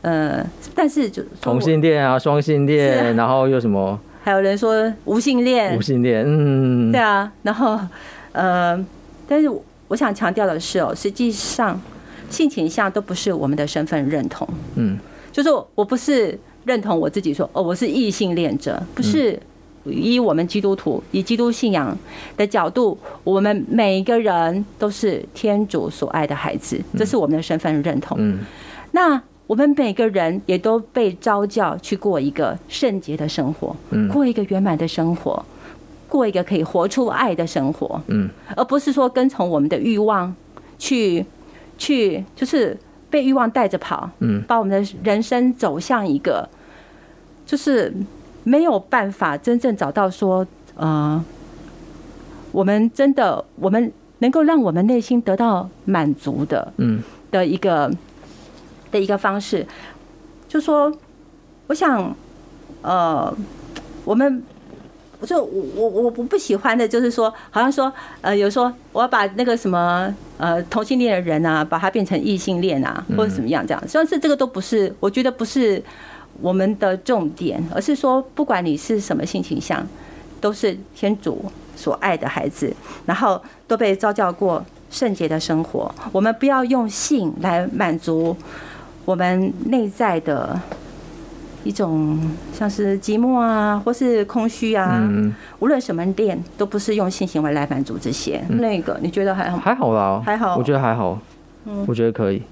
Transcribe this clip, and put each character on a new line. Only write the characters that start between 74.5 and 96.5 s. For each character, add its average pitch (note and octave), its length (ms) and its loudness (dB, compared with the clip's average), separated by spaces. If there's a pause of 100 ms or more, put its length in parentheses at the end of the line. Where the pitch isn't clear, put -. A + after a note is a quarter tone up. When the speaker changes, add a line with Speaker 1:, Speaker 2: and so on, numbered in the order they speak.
Speaker 1:
是， G3 380 0
我 G3 100 0
觉 B3 140 0
得 B3+ 80 2
不 B3 120 -6
是 A3+ 380 2 (600)
我 F3+ 100 0
们 F#3+ 260 2
的 F#3+ 200 0
重 F#3 320 0
点， E3 340 -4 (100)
而 G3+ 80 -2
是 D4 140 0
说， C4 260 2 (140)
不 D4+ 80 0
管 G3 200 0
你 D#3+ 120 0
是 G#3+ 240 -2
什 G3+ 160 -4
么 D3 100 -2
性 - 160 -4
倾 - 180 -4
向， - 280 -4 (540)
都 G#3 100 0
是 G3+ 260 -2 (160)
天 G#3 280 -2
主 - 240 -4 (320)
所 - 240 -2
爱 F#3 160 0
的 D3 100 -6
孩 C#3+ 220 -4
子， - 240 -4 (320)
然 E3+ 100 0
后 G3+ 260 0 (240)
都 A3+ 120 0
被 G#3 180 2
召 G#3 160 0
叫 G3+ 220 0
过 F3+ 280 0 (300)
圣 G#3+ 240 -2
洁 D#3+ 140 -2
的 D#3+ 100 0
生 D#3+ 240 0
活。 - 260 -4 (220)
我 F#3+ 80 0
们 A3 180 2
不 C#4 80 0
要 C4+ 200 4
用 A#3+ 240 0
性 G3+ 500 -2
来 F3 340 0
满 E3+ 240 0
足 E3 380 0 (720)
我 F#3 100 0
们 F#3 380 0 (140)
内 A#3 200 0
在 F#3+ 320 0
的 D#3 400 -2 (1040)
一 G3+ 80 -4
种 D#3 480 0 (320)
像 G#3 180 -2
是 G3+ 300 0
寂 G#3 180 -2
寞 B3 220 2
啊， G#3+ 460 2
或 A#3 80 2
是 A#3+ 320 2
空 A3+ 240 -2
虚 A3+ 240 -2
啊， F#3 260 2 (100)
Speaker 2:
嗯。 G#2+ 240 2 (260)
Speaker 1:
无 A3 80 2
论 C#4 120 4
什 G3 160 -4
么 E3 80 -2 (140)
恋， G3+ 200 0 (200)